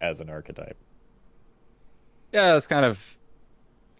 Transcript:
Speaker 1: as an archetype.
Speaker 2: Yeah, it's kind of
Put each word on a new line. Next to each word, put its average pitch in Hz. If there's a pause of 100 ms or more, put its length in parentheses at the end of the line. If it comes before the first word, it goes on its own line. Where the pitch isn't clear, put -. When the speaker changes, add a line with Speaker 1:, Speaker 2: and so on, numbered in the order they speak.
Speaker 1:
as 85
an 78
archetype. 78 (1600)
Speaker 2:
Yeah, 190
it's 143
kind 143
of 110 (840)